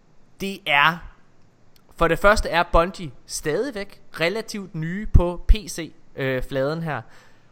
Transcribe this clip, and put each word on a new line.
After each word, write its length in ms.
det 260
er, 320
for 120
det 100
første 300
er 140
Bungie 380
stadigvæk 760
relativt 540
nye 380
på 360
P 40
C, 400
øh, 260
fladen 400
her. 200